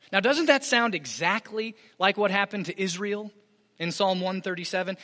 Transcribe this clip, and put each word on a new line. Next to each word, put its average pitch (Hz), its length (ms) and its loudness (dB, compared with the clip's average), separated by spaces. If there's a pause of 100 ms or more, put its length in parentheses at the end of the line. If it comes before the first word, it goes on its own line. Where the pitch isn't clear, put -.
(120)
Now, 196 80 4
doesn't 285 280 4
that 180 180 6
sound 233 300 2
exactly 214 800 -4 (240)
like 196 180 4
what 202 140 2
happened 196 340 0
to 175 160 -6
Israel 202 500 -4 (460)
in 170 140 -4
Psalm 190 280 2
one 185 220 -2
thirty-seven 185 640 -4